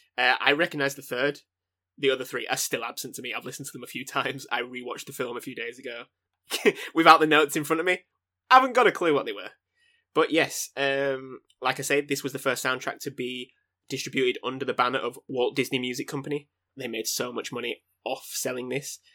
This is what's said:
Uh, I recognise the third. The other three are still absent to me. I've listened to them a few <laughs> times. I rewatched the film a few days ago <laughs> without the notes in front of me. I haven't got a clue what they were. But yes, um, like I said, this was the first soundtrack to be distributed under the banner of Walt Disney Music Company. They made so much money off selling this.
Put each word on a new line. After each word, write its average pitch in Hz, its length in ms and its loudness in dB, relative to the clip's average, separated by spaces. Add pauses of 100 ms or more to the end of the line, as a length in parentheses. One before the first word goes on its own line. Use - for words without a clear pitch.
(180)
Uh, 127 220 4
I 135 140 6
recognise 147 420 0
the 135 60 -16
third. 139 380 -2 (580)
The 139 120 2
other 131 140 2
three 120 240 -6
are - 80 -2
still 120 300 -2
absent 117 300 -10
to 135 60 -12
me. 123 120 -8
I've 120 120 -8
listened 127 200 -10
to - 80 -14
them 123 100 -14
a 120 40 -12
few 123 180 -10
<laughs> - 0 -
times. 131 440 -4
I 120 120 -2
rewatched 123 460 -10
the - 40 -12
film 120 240 -6
a 117 60 -8
few 127 140 -12
days 117 220 -8
ago 120 260 -12 (800)
<laughs> - 100 -12
without 160 260 10
the 156 80 6
notes 151 300 6
in 151 80 -2
front 160 160 2
of 175 40 -2
me. 180 200 0 (440)
I 254 60 10
haven't 262 200 8
got 247 120 8
a 185 60 6
clue 165 200 2
what 139 120 2
they 110 80 -6
were. 98 160 -12 (640)
But - 180 2
yes, - 460 0
um, 135 640 -2 (200)
like 131 180 0
I 143 40 -6
said, 143 240 2
this 139 160 -2
was 135 80 -4
the 143 80 -8
first 127 240 0
soundtrack 131 360 -4
to 139 120 -10
be 123 400 -8 (380)
distributed 123 540 -2
under 131 220 -6
the 127 80 -2
banner 123 260 2
of - 180 -6 (100)
Walt 123 280 -2
Disney 131 240 -2
Music 127 280 -6
Company. 143 400 -6 (300)
They 131 100 -8
made 110 200 -6
so 123 260 -4
much 117 180 -6
money 120 300 -6 (240)
off 127 260 -6
selling 127 380 -6
this. - 300 -6 (160)